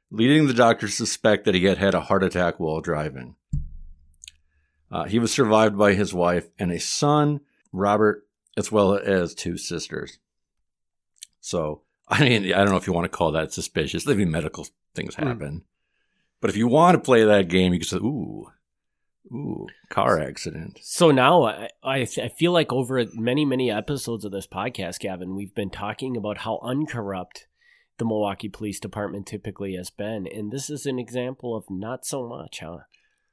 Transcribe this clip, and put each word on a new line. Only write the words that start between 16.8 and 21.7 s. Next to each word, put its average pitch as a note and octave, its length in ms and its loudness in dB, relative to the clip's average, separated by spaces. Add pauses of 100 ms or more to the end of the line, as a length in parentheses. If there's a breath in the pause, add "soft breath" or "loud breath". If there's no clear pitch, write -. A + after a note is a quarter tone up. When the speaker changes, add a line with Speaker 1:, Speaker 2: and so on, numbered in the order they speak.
Speaker 1:
play A#2 240 6
that G2+ 240 6
game, F#2 260 4
you F2 60 0
can D#2+ 80 -6
say, F#2 100 -4
"Ooh, F2+ 500 -6 (840)
ooh, B2+ 360 -10 (220)
car G2+ 300 2
accident." D2+ 640 -10
Speaker 2:
So - 260 4
now C#3 340 6
I, G#2+ 260 -2 (140)